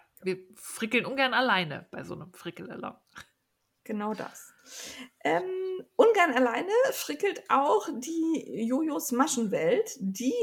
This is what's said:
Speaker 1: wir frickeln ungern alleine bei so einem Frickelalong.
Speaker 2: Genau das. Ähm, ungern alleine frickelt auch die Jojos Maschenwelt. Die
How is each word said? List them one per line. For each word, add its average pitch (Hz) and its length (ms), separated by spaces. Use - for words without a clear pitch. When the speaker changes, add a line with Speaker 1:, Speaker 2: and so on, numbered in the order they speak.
Speaker 1:
wir 185 160
frickeln - 540
ungern 262 260
alleine 190 560
bei - 140
so 175 100
einem 156 220
Frickelalong. - 640
Speaker 2:
Genau 214 300
das. - 400
Ähm, 370 580
ungern 381 380
alleine 262 340
frickelt 320 560
auch 302 460
die 320 720
Jojos 294 460
Maschenwelt. 233 880
Die 214 420